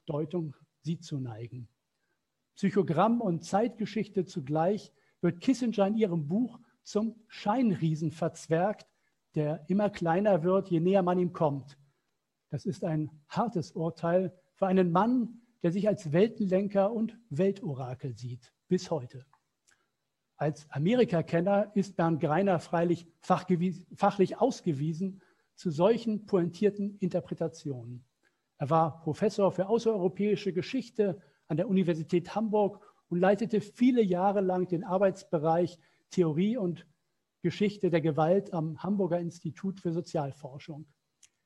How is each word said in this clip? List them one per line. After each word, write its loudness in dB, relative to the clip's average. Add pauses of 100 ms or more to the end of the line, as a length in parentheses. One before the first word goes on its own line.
Deutung -6 (280)
Sie -4
zuneigen. -10 (840)
Psychogramm 2
und -2
Zeitgeschichte -2
zugleich -2 (300)
wird 0
Kissinger 2
in -2
Ihrem 0
Buch -2 (220)
zum -4 (140)
Scheinriesen 0
verzwergt, -2 (500)
der -2
immer 2
kleiner 2
wird, 2
je 4
näher 4
man 2
ihm 0
kommt. -2 (720)
Das -8
ist -4
ein -2 (160)
hartes -2
Urteil -2 (180)
für -2
einen 4
Mann, 2 (220)
der 2
sich -2
als -2
Weltenlenker 2
und -4 (120)
Weltorakel -4
sieht, -14 (140)
bis 0
heute. -6 (1120)
Als -4
Amerikakenner 2
ist 0
Bernd 0
Greiner 2
freilich -2 (140)
fachgewies-, 0
fachlich 2
ausgewiesen -2 (320)
zu -4
solchen 2
pointierten 0
Interpretationen. -6 (540)
Er -4
war 2
Professor 0
für -2
außereuropäische 0
Geschichte -4 (240)
an -2
der -2
Universität 0
Hamburg 0 (240)
und -2
leitete 2
viele 2
Jahre 2
lang 0
den -2
Arbeitsbereich 0 (320)
Theorie 2
und -4 (580)
Geschichte 0
der 2
Gewalt 2
am -6
Hamburger 0
Institut -8
für -4
Sozialforschung. -8 (600)